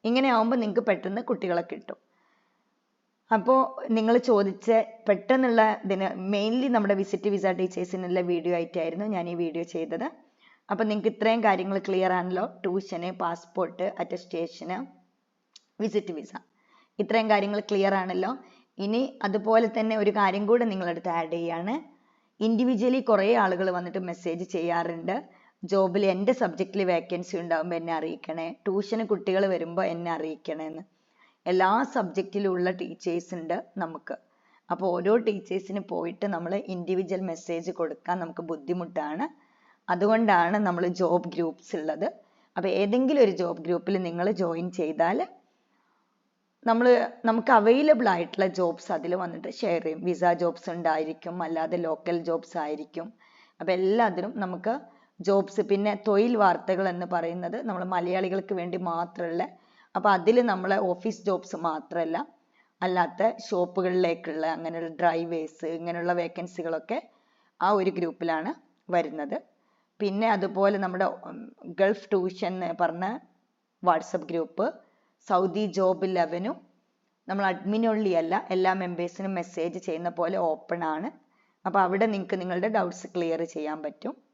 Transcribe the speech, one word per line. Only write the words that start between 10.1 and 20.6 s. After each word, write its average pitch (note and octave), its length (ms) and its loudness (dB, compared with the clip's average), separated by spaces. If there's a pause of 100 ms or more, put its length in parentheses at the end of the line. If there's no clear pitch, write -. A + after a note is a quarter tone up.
അപ്പൊ G3+ 140 0
നിങ്ങൾക്ക് G#3+ 300 0
ഇത്രയും A3+ 300 2
കാര്യങ്ങൾ G3 340 2
ക്ലിയർ F#3 340 0
ആണല്ലോ, F3+ 340 0 (160)
ട്യൂഷന്, F3+ 480 -4 (120)
പാസ്പോർട്ട്, F3 640 -4 (160)
അറ്റസ്റ്റേഷന്, F3 720 -6 (1040)
വിസിറ്റ് G3+ 360 -2
വിസ, - 140 -14 (680)
ഇത്രയും A3 340 2
കാര്യങ്ങൾ G3+ 280 2 (100)
ക്ലിയർ G3 240 4
ആണല്ലോ. F#3 360 0 (480)
ഇനി A3 480 -2
അതുപോലെ A3 500 4
തന്നെ A3 260 0
ഒരു G#3 80 4
കാര്യം G3+ 360 2
കൂടെ A#3 180 6